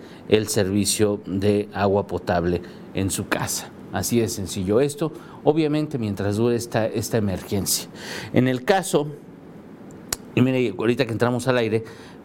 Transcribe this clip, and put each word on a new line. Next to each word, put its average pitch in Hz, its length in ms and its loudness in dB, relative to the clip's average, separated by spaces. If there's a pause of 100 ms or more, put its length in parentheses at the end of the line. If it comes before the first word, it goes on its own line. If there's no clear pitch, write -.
(280)
el 107 200 4
servicio 101 800 2
de 101 460 2
agua 98 340 2
potable 87 540 0 (340)
en 95 160 0
su - 180 -4
casa. - 420 -4 (220)
Así 95 260 0
de 110 100 2
sencillo 101 520 0
esto, 147 320 -2 (320)
obviamente 151 540 2
mientras 101 380 -2
dure 120 200 4
esta, 113 300 0
esta 113 300 -2
emergencia. 101 720 -2 (440)
En 127 160 6
el 127 160 -2
caso, 170 420 2 (1300)
y 123 80 6
mire, 127 340 2
ahorita 120 300 2
que 117 60 -2
entramos 120 340 2
al 127 120 4
aire, 113 260 2 (400)